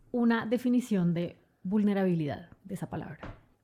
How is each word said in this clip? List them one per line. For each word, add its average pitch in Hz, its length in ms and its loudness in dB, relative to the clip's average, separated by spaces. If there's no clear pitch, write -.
una 233 360 2
definición 233 680 2
de 175 240 -4
vulnerabilidad, 190 840 0
de 190 120 -10
esa - 140 -8
palabra? - 300 -10